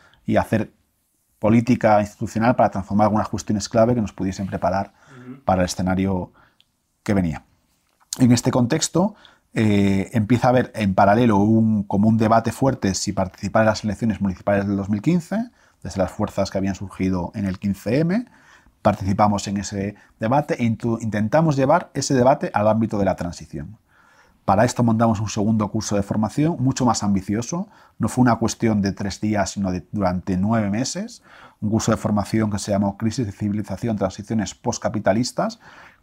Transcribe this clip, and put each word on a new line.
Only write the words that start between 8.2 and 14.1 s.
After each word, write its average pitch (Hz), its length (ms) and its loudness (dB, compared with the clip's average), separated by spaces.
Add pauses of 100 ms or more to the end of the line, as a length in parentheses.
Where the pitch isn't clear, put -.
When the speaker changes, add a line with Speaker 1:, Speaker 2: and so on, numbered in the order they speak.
Speaker 1:
este 123 180 2
contexto, 156 640 0 (380)
eh, 101 600 2
empieza 113 340 2
a - 20 6
haber 123 260 2
en 101 200 0
paralelo 107 420 4
un, 110 460 4
como 101 240 2
un 113 100 4
debate 113 340 2
fuerte 120 420 0
si 98 200 -4
participar 95 500 -2
en 110 40 4
las 107 160 -2
elecciones 104 380 -2